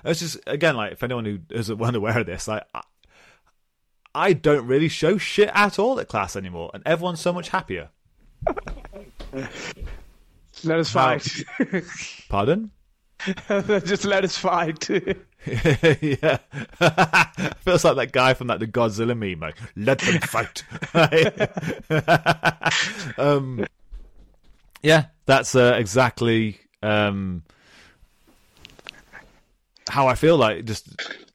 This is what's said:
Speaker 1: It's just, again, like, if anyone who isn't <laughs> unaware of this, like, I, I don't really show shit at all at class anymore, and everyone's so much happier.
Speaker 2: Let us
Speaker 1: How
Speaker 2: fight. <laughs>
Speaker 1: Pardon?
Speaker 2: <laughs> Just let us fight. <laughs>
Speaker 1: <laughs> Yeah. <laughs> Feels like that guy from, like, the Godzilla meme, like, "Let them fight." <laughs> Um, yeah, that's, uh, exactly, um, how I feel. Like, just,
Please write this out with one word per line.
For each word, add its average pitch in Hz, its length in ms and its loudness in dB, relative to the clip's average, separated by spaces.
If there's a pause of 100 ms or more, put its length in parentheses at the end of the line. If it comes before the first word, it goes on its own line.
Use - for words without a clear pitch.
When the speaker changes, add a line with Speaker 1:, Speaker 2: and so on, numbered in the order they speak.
Speaker 1:
It's 165 180 -4
just, 156 160 -8 (100)
again, 147 280 0
like, 104 180 -6
if - 100 -14
anyone 120 220 -4
who 104 120 -6 (140)
isn't 110 300 -6
<laughs> - 0 -
unaware 117 400 0
of 104 40 -4
this, 92 220 -10
like, 107 160 -6 (100)
I, - 80 -10 (1300)
I 175 180 4
don't 147 320 2
really 143 240 2
show 180 300 0
shit - 340 0
at 202 240 2
all 240 220 0
at - 80 -8
class - 280 -4
anymore, 87 380 -10
and 98 100 -16
everyone's 170 380 -2
so 175 100 -2
much 175 180 -6
happier. 87 400 -6 (2750)
Speaker 2:
Let 160 160 0
us 151 140 -2
Speaker 1:
How 127 260 2
Speaker 2:
fight. - 260 -10 (140)
<laughs> 190 260 -4 (440)
Speaker 1:
Pardon? 156 420 0 (480)
Speaker 2:
<laughs> - 280 -8
Just 196 560 0
let 196 200 2
us 180 120 -2
fight. 170 540 -2
<laughs> 202 100 0 (460)
Speaker 1:
<laughs> 143 560 2
Yeah. 139 360 0 (420)
<laughs> 170 800 2
Feels 175 240 2
like 156 140 6
that 120 140 0
guy 131 220 4
from, 123 140 -8
like, 101 120 -2
the 113 80 -4
Godzilla 113 480 0
meme, 95 240 -6
like, 78 160 -8 (200)
"Let 117 240 0
them 180 220 0
fight." - 420 -4 (280)
<laughs> 160 1200 2 (1000)
Um, 131 480 0 (1160)
yeah, 156 240 6 (200)
that's, 135 300 4
uh, 123 220 8
exactly, 113 840 2 (240)
um, 98 600 0 (2500)
how 135 180 2
I 127 80 4
feel. 160 220 6
Like, 107 280 2
just, 110 220 -8 (480)